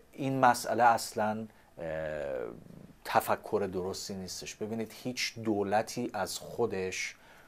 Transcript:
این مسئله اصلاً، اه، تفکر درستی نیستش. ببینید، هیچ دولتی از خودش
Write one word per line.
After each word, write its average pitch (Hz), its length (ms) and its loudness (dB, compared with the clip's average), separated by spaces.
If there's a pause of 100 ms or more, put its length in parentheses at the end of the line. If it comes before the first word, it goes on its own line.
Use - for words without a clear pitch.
(120)
این 135 280 -2
مسئله 120 440 6
اصلاً، 110 640 4 (300)
اه، 85 80 -8 (1200)
تفکر 104 680 0
درستی 92 420 -4
نیستش. - 400 -10
ببینید، 110 380 -6 (100)
هیچ - 360 -4
دولتی 113 760 2
از 98 260 -2
خودش - 760 -2 (320)